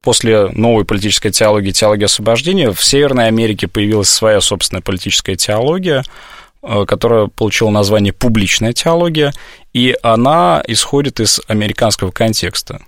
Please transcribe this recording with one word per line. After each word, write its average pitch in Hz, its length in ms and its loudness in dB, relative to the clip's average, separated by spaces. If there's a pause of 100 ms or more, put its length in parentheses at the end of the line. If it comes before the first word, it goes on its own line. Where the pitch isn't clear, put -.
После 110 460 2
новой 110 380 2
политической 101 440 -2
теологии, 104 420 2
теологии 107 320 2
освобождения, 117 680 0
в - 100 -4
Северной 135 440 2
Америке 110 420 0
появилась 104 400 0
своя 107 320 2
собственная 92 400 -4
политическая 95 560 -4
теология, 143 680 -2 (580)
э, 104 240 -2
которая 110 400 2
получила 110 420 -2
название 104 460 2
«публичная 123 580 0
теология», 165 600 0 (420)
и 123 280 2
она 147 640 2
исходит 135 540 -2
из 107 280 0
американского 104 640 -2
контекста. - 760 -4